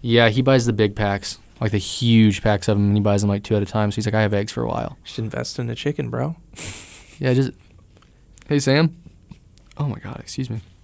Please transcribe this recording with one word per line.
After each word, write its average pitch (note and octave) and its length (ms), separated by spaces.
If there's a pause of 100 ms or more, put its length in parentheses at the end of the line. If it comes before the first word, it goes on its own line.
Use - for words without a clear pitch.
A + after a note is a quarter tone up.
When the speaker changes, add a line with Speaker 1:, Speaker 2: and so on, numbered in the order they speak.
Speaker 1:
Yeah, A#2 280
he A2+ 120
buys C3 240
the A#2 60
big G#2 240
packs, G2+ 420 (220)
like, G#2+ 140
the G#2+ 60
huge A2 640
packs G#2+ 280
of G#2 80
'em, G2+ 100
and G2+ 100
he G2+ 40
buys G2+ 220
them, G2+ 60
like, G2+ 140
two A2 140
at G2+ 40
a G2+ 40
time. G#2 260
So - 60
he's G#2+ 80
like, G#2+ 100
"I A2 60
have G#2 120
eggs G2+ 200
for - 100
a - 60
while." - 340
Speaker 2:
Just - 160
invest A2+ 400
in A#2 100
a A#2 60
chicken, C#3+ 340
bro. C3 280 (800)
Speaker 1:
Yeah, B2+ 140
just, C3 180 (960)
hey, D3 120
Sam. D3+ 360 (840)
Oh, D3 120
my - 100
God, - 220
excuse C3 280
me. A2+ 120 (220)